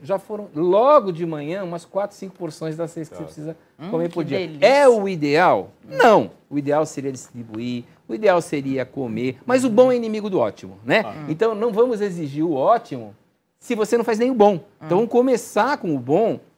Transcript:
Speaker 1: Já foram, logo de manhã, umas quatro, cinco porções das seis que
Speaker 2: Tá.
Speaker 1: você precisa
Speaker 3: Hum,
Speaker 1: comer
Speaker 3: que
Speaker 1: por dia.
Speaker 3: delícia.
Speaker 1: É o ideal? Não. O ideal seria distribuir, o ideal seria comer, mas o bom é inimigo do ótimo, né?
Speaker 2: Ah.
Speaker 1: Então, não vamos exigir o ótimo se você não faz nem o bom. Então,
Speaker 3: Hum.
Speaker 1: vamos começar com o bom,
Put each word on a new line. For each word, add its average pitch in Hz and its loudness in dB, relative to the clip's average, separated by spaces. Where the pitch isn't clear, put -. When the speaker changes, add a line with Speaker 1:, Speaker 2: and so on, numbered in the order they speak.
Speaker 1:
Já 180 -4
foram, 202 -12
logo 202 4
de 165 -8
manhã, 160 -6
umas 170 -10
quatro, 196 -6
cinco 190 -16
porções 160 -10
das 160 -6
seis 160 -12
que - -20
Speaker 2:
Tá. 92 -16
Speaker 1:
você 165 -12
precisa 156 -14
Speaker 3:
Hum, 175 -12
Speaker 1:
comer 165 -2
Speaker 3:
que 170 -10
Speaker 1:
por 175 -4
dia. 185 -4
Speaker 3:
delícia. 160 -2
Speaker 1:
É 277 6
o 214 4
ideal? 147 2
Não. 214 4
O 143 -6
ideal 143 0
seria 139 -8
distribuir, 120 -10
o 233 -6
ideal 190 4
seria 135 -4
comer, 123 -6
mas 254 2
o 262 0
bom 254 6
é 247 2
inimigo 214 -6
do 180 0
ótimo, 95 -4
né? 165 2
Speaker 2:
Ah. 147 -12
Speaker 1:
Então, 220 -2
não 220 -4
vamos 220 0
exigir 160 -6
o 170 -2
ótimo 135 -2
se - -6
você 214 0
não 226 -2
faz 226 -2
nem 247 0
o - -4
bom. 208 4
Então, 156 -2
Speaker 3:
Hum. 208 2
Speaker 1:
vamos 233 -2
começar 254 0
com 170 -4
o 135 -4
bom, 151 0